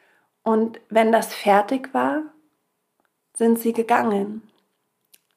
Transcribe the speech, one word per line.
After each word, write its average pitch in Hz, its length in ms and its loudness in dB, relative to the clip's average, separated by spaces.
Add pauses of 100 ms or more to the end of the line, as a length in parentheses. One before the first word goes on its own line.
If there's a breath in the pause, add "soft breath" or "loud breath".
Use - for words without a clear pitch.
(440 soft breath)
Und 226 360 0 (100)
wenn 226 220 2
das 220 220 0
fertig 262 600 0
war, 277 300 -2 (1080)
sind 226 260 2
sie 233 140 -2
gegangen. 226 680 -2 (960)